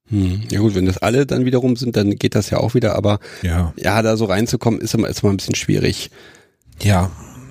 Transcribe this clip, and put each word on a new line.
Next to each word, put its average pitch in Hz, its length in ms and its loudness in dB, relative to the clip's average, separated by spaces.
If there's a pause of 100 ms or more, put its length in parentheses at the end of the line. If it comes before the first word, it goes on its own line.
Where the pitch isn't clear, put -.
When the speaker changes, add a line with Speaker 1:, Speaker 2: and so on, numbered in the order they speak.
Speaker 1:
Hm. 98 420 0
Ja 101 100 0
gut, 107 140 4
wenn 92 120 2
das 92 120 0
alle 123 280 2
dann 127 180 0
wiederum 127 320 2
sind, 123 200 -4
dann 101 200 2
geht - 180 -2
das 107 160 0
ja - 80 0
auch 110 160 0
wieder, 113 220 2
aber 104 240 0 (220)
Speaker 2:
Ja. 85 340 0
Speaker 1:
ja, 104 260 0
da 110 140 2
so 113 80 2
reinzukommen, 113 560 0
ist - 140 -6
immer, 110 140 2
ist - 140 -6
immer 104 100 4
ein 98 40 0
bisschen - 180 -4
schwierig. - 560 -2 (720)
Speaker 2:
Ja, 92 300 2 (400)